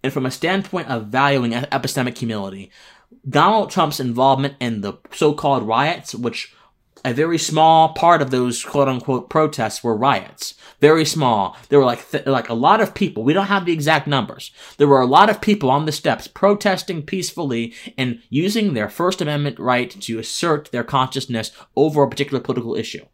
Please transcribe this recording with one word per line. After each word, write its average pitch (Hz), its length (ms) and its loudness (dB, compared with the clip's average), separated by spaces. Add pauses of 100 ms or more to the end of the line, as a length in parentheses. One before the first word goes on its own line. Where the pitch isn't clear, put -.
and 135 80 -2
from 131 140 -4
a 123 60 -2
standpoint 180 580 -4
of 113 200 -6
valuing 127 440 0
e-, 120 40 -2
epistemic 127 600 -4
humility, 98 540 -8 (580)
Donald 214 400 2
Trump's 156 320 -2
involvement 131 600 0
in 117 200 -4
the 101 140 -6 (180)
so-called 147 520 0
riots, 135 500 -2
which 120 400 -8 (500)
a 127 80 -2
very 160 240 0
small 160 560 4
part 165 300 4
of 131 80 -2
those 123 340 -2
quote-unquote 131 640 -2
protests 147 560 -2
were 117 100 0
riots. - 600 -2 (260)
Very 156 240 6
small. 117 500 0 (140)
There 143 100 6
were, 135 60 6
like, 120 260 -2
th-, - 160 -4
like, 131 220 0
a 117 60 -4
lot 165 260 4
of 214 140 0
people. 156 280 -4
We 143 120 2
don't 196 140 0
have 190 180 -2
the 175 80 0
exact 151 320 0
numbers. 135 440 -4 (280)
There 143 100 6
were 135 140 6
a 123 40 2
lot 170 220 8
of 208 140 -2
people 202 280 2
on 151 140 2
the 151 80 -4
steps 135 340 -4
protesting 190 760 -2
peacefully 139 720 -6 (240)
and 123 320 -4
using 202 420 0
their 104 160 -2
First 180 320 -2
Amendment 147 380 -4
right 123 320 0
to - 280 -10
assert 151 540 -4
their 120 100 -4
consciousness 127 680 -4 (240)
over 147 260 2
a 131 60 4
particular 139 320 -4
political 117 340 -6
issue. - 400 -8